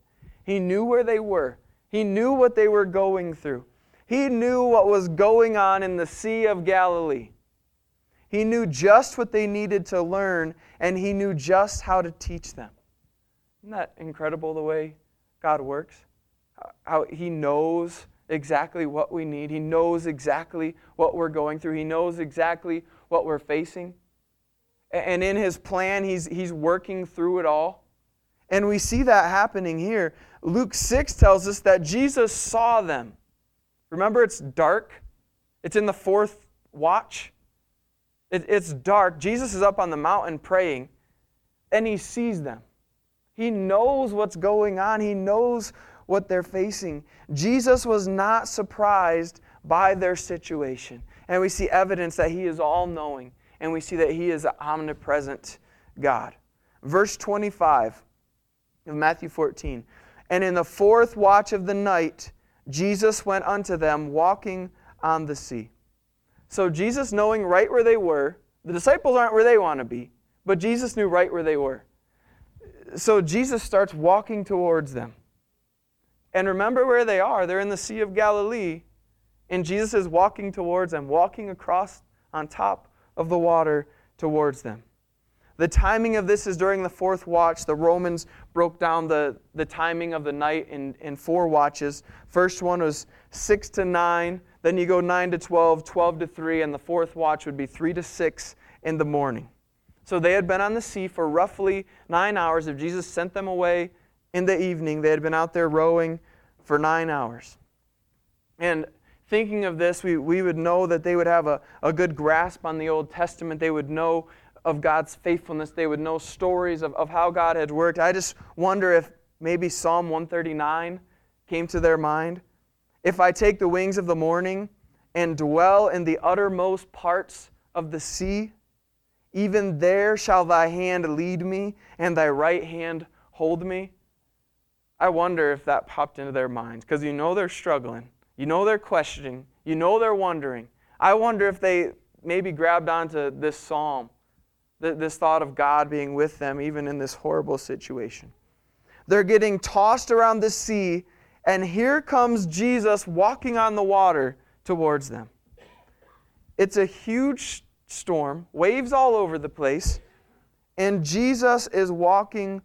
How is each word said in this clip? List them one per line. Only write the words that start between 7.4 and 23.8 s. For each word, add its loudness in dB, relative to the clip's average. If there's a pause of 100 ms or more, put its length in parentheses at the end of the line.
He -2
knew 0
just 6
what -4
they 0
needed -2
to -2
learn, -2 (260)
and 0
he -2
knew -2
just 2
how 0
to -10
teach -12
them. -18 (920)
Isn't -20
that -8
incredible, -6
the -6
way -4 (440)
God 0
works? -10 (800)
How 0
he -8
knows -2 (220)
exactly -2
what -4
we -6
need. -8
He -6
knows 0
exactly -4 (220)
what 2
we're -2
going -4
through. -6
He -4
knows -2
exactly -4 (260)
what 0
we're -2
facing. -6 (1000)